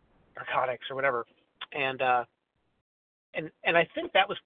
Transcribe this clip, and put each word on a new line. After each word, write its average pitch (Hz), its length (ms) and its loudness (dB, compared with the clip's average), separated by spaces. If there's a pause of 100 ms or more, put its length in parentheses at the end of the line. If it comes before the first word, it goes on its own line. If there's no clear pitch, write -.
(360)
narcotics 127 540 -2
or 135 60 -8
whatever." 131 300 0 (480)
And, 131 280 -2
uh, 127 220 4 (1080)
and, 156 160 -6 (140)
and 170 140 2
I 165 180 4
think 330 180 -6
that 196 160 4
was 185 160 -6